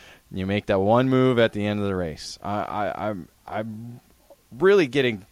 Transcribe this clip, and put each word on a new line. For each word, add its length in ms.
and 100
you 60
make 220
that 120
one 300
move 300
at 120
the 140
end 160
of 60
the 80
race. 460
I, 200
I, 480
I'm, 180
I'm 520
really 280
getting 440